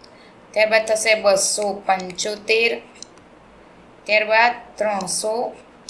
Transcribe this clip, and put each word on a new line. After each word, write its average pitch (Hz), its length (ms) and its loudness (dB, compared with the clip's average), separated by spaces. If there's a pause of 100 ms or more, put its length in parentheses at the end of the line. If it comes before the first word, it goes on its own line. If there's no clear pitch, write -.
(540)
ત્યારબાદ 214 320 2
થશે 220 300 0
બસો 202 580 0
પંચોતેર. 202 1080 -2 (1200)
ત્યારબાદ 220 480 4 (240)
ત્રણસો 208 560 -4 (560)